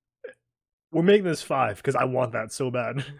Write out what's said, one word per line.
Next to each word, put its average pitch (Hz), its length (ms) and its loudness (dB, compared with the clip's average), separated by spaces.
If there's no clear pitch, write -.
We're 165 120 0
making 202 220 6
this 165 180 -2
five, 123 400 0
'cause 135 120 0
I 127 100 2
want 127 260 0
that 113 200 -6
so 131 200 -4
bad. 123 340 -4